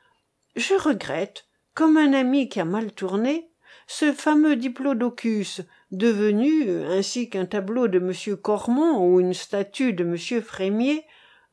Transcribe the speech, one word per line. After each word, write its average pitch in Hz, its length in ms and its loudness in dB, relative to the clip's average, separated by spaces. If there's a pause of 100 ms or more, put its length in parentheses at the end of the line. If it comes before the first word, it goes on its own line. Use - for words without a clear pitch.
(560)
je - 180 -2
regrette, 202 720 -2 (280)
comme 311 240 4
un 294 160 4
ami 262 360 2
qui - 100 -6
a 170 60 0
mal 208 260 -4
tourné, 226 600 -2 (340)
ce - 260 0
fameux 302 440 4
diplodocus, 240 1080 -2 (300)
devenu, 214 920 0
ainsi 196 440 -2
qu'un 190 160 -4
tableau 214 420 -2
de 185 120 2
monsieur 185 360 -4
Cormon 226 720 0
ou 180 140 6
une 180 140 2
statue 202 600 -4
de 175 100 -2
monsieur 170 380 -4
Frémier, 233 640 -2 (480)